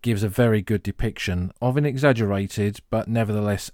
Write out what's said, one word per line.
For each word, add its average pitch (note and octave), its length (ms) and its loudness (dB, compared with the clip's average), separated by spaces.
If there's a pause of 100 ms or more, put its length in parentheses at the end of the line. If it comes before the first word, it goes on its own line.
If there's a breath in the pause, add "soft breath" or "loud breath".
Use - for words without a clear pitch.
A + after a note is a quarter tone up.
gives A2 220 0
a G#2+ 60 0
very A2 320 4
good G#2 220 -2
depiction F#2 680 -4 (100)
of B2+ 160 0
an D3 80 2
exaggerated G#2+ 960 0 (100)
but A2+ 180 -2
nevertheless G#2 680 0